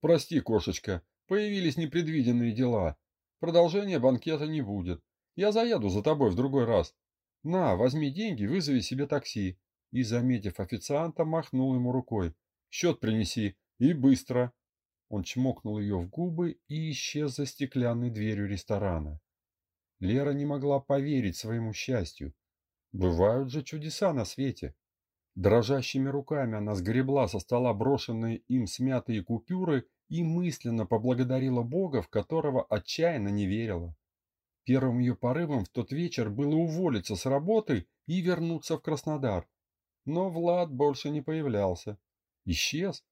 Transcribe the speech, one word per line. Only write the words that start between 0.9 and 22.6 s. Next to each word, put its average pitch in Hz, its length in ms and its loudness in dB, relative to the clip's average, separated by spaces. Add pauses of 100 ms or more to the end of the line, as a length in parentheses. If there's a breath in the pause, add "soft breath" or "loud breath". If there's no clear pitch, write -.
появились 196 500 0
непредвиденные 135 760 0
дела. 107 440 0 (420)
Продолжения 170 600 4
банкета 147 480 2
не 156 140 -2
будет. 95 400 -4 (340)
Я 202 160 2
заеду 214 380 2
за 101 140 0
тобой 143 260 4
в 90 60 0
другой 131 300 2
раз. 107 300 2 (480)
На, 160 320 2
возьми 135 360 2
деньги, 165 340 -4
вызови 143 340 2
себе 131 280 -4
такси». 104 500 -4 (340)
И, 127 120 0
заметив 117 560 0
официанта, 143 680 -2
махнул 135 500 0
ему 123 160 0
рукой. 110 420 -2 (360)
«Счёт - 300 0
принеси. 110 580 0 (200)
И 139 160 4
быстро». 127 600 2 (560)
Он 101 140 -4
чмокнул 120 560 -2
её 101 200 -2
в 87 100 -6
губы 170 500 -4 (100)
и 156 220 -6
исчез 143 440 -4
за 147 100 -4
стеклянной 123 640 -2
дверью 107 380 -2
ресторана. 92 720 -2 (800)
Лера 127 320 0
не 143 140 -2
могла 143 340 0
поверить 135 560 0
своему 113 380 -4
счастью. 90 600 -4 (600)